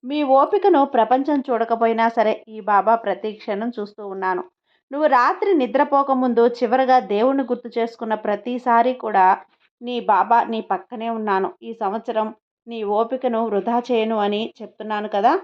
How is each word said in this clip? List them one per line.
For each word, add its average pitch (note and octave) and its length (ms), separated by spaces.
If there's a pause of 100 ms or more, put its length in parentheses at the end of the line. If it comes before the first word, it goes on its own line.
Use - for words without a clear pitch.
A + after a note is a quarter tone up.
మీ C#4+ 160 (120)
ఓపికను D#4 540
ప్రపంచం C4+ 540
చూడకపోయినా A3+ 720
సరే A3 240 (140)
ఈ A3 120
బాబా G#3 360
ప్రతి G#3 380
క్షణం G#3 360
చూస్తూ G#3 380
ఉన్నాను. F#3+ 360 (480)
నువ్వు D4 160
రాత్రి C#4+ 460
నిద్రపోకముందు C4 960
చివరగా B3+ 580
దేవుణ్ణి B3+ 380
గుర్తు A#3+ 260
చేసుకున్న A3+ 460
ప్రతిసారి A#3+ 760
కూడా G3+ 340 (540)
నీ A#3+ 180
బాబా G#3+ 440
నీ A3+ 180
పక్కనే G#3+ 480
ఉన్నాను, G3+ 400 (140)
ఈ A3+ 100
సంవత్సరం A3 540 (400)
నీ A#3 120 (120)
ఓపికను A#3 540
వృధా G#3+ 340
చేయను A3+ 400
అని G#3 220 (160)
చెప్తున్నాను G#3+ 520
కదా. G#3 240 (100)